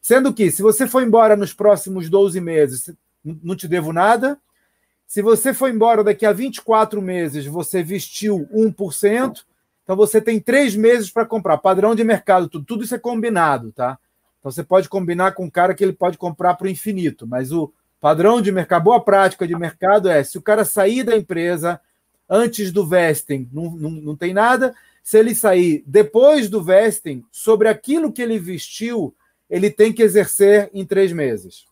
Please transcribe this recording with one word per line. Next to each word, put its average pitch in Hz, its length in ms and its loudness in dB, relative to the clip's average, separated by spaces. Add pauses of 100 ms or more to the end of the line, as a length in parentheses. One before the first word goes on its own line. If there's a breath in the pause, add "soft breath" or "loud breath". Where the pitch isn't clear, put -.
Sendo 262 320 2
que, 190 180 0
se - 120 -8
você 220 240 2
for 262 160 0
embora 220 340 4
nos 202 160 -6
próximos 190 560 0
doze 190 320 0
meses, 151 480 -2 (360)
n-, 156 180 -14
não 175 140 -8
te 185 100 -14
devo 160 260 -4
nada. 226 460 0 (680)
Se - 140 -6
você 220 320 2
for 262 160 -2
embora 226 360 2
daqui 208 200 0
a 208 80 2
vinte 226 240 -6
e - 60 -18
quatro 220 400 0
meses, 170 440 -6
você 165 360 -6
vestiu 185 720 -6
um 220 200 2
por 190 200 -8
cento, 220 540 -2 (360)
então 185 140 -6
você 208 240 4
tem 220 200 -2
três 254 340 2
meses 220 360 2
pra 226 160 -2
comprar. 180 320 -2
Padrão 196 360 2
de 226 100 0
mercado, 185 440 0
tudo, 151 160 -12
tudo 233 200 -8
isso 233 100 -8
é 226 40 -8
combinado, 175 760 -2
tá? 127 260 -6 (480)
Então, 135 60 -10
você 156 100 -10
pode 185 260 0
combinar 185 440 -2
com 185 140 -10
um 151 40 -12
cara 180 240 0
que 190 80 -4
ele 190 100 0
pode 175 240 -4
comprar 175 380 -2
pro 180 140 -6
infinito, 180 580 -6
mas 127 240 -8
o 156 240 -6 (260)
padrão 175 400 2
de 196 120 -2
mercado, 175 320 0
boa 240 160 6
prática 196 440 2
de 170 120 -4
mercado 185 520 0
é, 151 140 4
se - 160 -8
o - 20 -12
cara 214 240 0
sair 233 380 0
da 226 140 0
empresa 170 640 -4 (500)
antes 220 400 0
do 180 160 -2
vesting, 151 680 -2
não, 165 200 -8
não, 156 180 -10
não 151 260 -10
tem 175 160 -6
nada. 240 400 0 (300 soft breath)
Se - 160 2
ele 226 160 4
sair 180 500 2
depois 214 640 4
do 196 140 -4
vesting, 180 680 0
sobre 220 340 2
aquilo 254 460 -2
que 247 100 -8
ele 226 160 -4
vestiu, 185 720 -8 (380)
ele 180 180 0
tem 214 240 2
que - 120 -4
exercer 202 680 4
em 190 140 -8
três 190 260 0
meses. 120 600 -6